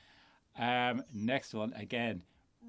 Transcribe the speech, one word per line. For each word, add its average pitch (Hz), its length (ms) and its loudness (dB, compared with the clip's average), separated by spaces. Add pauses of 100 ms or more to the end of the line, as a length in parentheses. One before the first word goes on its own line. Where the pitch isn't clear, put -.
(580)
Um, 123 460 2 (100)
next 117 400 0
one, 110 200 -2
again, 110 500 -2 (460)